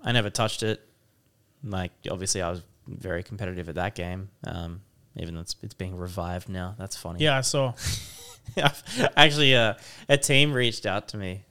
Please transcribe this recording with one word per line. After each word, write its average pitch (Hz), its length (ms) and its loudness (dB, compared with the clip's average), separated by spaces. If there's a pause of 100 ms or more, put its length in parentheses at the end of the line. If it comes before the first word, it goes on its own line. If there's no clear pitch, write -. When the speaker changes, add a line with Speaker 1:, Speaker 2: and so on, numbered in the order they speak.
Speaker 1:
I 117 100 0
never 110 180 2
touched 113 320 -2
it. 110 180 -2 (840)
Like, 92 280 -4 (180)
obviously, 92 320 -2
I 87 80 -2
was 87 120 -6 (260)
very 87 340 -6
competitive 92 460 -8
at 76 80 -8
that 90 180 -4
game, 92 340 -8 (160)
um, 85 360 -8 (360)
even 85 200 -8
though 82 60 -8
it's, - 200 -10
it's 104 120 -14
being 92 220 -8
revived 90 520 -6
now. 92 280 -8
That's 95 200 -12
funny. 90 260 -10
Speaker 2:
Yeah, 143 160 4
I 131 40 -2
saw. 135 320 0 (800)
Speaker 1:
<laughs> - 60 0 (540)
Actually, 147 380 8
uh, 113 200 6 (340)
a 143 100 8
team 143 340 6
reached 123 320 0
out 104 240 -2
to - 80 -12
me, 95 340 -6